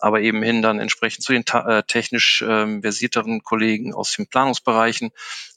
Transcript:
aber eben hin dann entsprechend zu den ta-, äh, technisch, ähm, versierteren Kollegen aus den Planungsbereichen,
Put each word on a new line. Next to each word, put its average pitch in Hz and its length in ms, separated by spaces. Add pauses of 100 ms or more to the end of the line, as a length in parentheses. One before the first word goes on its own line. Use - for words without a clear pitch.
aber 107 200
eben 110 220
hin 113 180
dann 110 180
entsprechend 110 460
zu 135 80
den 120 140
ta-, 110 320
äh, 104 60
technisch, - 640
ähm, 107 360
versierteren 113 600
Kollegen 110 520
aus - 180
den 104 160
Planungsbereichen, 117 840 (440)